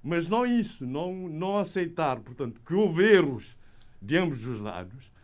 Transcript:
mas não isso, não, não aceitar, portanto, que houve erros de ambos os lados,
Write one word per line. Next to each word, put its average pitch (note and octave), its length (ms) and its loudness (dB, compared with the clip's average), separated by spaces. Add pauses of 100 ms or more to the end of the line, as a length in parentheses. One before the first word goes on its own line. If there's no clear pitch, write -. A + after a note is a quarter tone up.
mas E3+ 280 -2
não A#3 160 0
isso, A#3+ 400 -2
não, F3+ 420 -6
não F#3 320 -2
aceitar, E3+ 640 -2
portanto, B2 440 -10
que D#3+ 80 -4
houve F#3 300 4
erros E3 540 4 (440)
de G#2+ 140 0
ambos D#3 300 0
os A#2+ 140 -6
lados, G2+ 520 -12 (120)